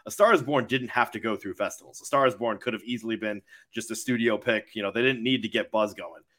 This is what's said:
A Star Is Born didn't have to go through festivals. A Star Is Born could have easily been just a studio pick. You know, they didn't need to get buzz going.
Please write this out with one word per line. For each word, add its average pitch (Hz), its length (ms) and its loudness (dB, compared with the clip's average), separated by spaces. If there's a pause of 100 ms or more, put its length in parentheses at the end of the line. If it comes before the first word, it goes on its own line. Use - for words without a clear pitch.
A 110 60 -10
Star 220 200 6
Is 170 80 8
Born 127 260 2
didn't 127 240 -2
have 120 200 2
to 113 80 -6
go 110 160 -2
through 98 200 -8
festivals. - 460 -6
A - 40 -16
Star 139 240 2
Is 107 80 -2
Born 107 220 -2
could 117 140 -6
have 107 120 -6
easily 113 320 -4
been 107 260 -4 (300)
just 113 180 -8
a 113 60 -6
studio 117 420 0
pick. 110 380 -2
You 107 80 -4
know, 98 80 -2
they 117 100 0
didn't 127 220 0
need 123 180 2
to 110 60 -2
get 110 240 -2
buzz 107 200 2
going. 85 300 -14 (160)